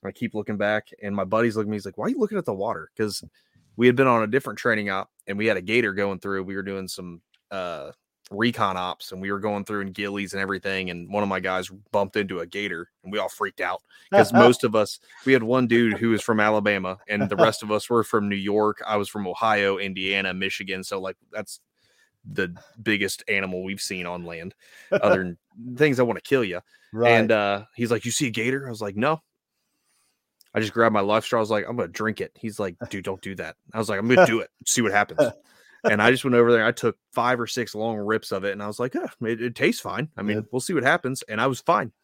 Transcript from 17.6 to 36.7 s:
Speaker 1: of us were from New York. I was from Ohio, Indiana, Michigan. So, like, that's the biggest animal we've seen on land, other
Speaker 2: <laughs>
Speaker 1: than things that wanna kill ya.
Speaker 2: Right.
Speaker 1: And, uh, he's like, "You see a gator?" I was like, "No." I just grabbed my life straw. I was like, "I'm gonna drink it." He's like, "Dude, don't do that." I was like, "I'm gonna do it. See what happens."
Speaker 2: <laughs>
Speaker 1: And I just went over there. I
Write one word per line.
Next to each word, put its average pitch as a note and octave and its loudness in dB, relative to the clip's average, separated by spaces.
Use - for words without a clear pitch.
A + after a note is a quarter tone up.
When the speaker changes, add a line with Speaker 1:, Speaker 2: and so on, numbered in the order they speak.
Speaker 1:
of G#2+ -6
us G#2 0
were A#2 4
from G#2 0
New G2+ -2
York. G#2 0
I A2 0
was G2+ -2
from G2+ -8
Ohio, G2+ 0
Indiana, F#2+ -2
Michigan. F#2+ -6
So, G2 -8
like, F#2 -8
that's - -12
the F#2+ -4
biggest G2+ -2
animal F#2+ -4
we've F#2+ -8
seen F#2 -8
on F2 -8
land, E2+ -12
other G#2 4
Speaker 2:
<laughs> F2+ -4
Speaker 1:
than B2 -12
things C#3+ 4
that B2+ 6
wanna G2+ -2
kill C3 2
ya. F2+ -4
Speaker 2:
Right. A#2 4
Speaker 1:
And, A2+ 6
uh, G2+ 2
he's A#2+ -2
like, A2 0
"You A#2 -2
see C#3 -2
a - -2
gator?" B2+ -2
I B2 -10
was G#2+ -8
like, G2+ -4
"No." D3+ 0
I G#2 0
just G#2+ -2
grabbed A2+ 4
my G#2 4
life G#2 2
straw. A#2+ 0
I A2 2
was G#2+ -2
like, G#2 0
"I'm A#2+ -6
gonna G2 -4
drink G#2+ -4
it." F2+ -8
He's G#2+ -10
like, F#2+ -4
"Dude, G2 -8
don't F#2+ -8
do G2 -10
that." E2 -10
I A2+ -4
was G#2+ -2
like, G2+ -2
"I'm A2 -2
gonna D3 8
do A2+ 0
it. - -10
See - 0
what G2+ 2
happens." G2+ 2
Speaker 2:
<laughs> B2 0
Speaker 1:
And G#2 4
I A#2 8
just B2+ 2
went B2+ 2
over A#2+ 8
there. A2+ 6
I A#2 2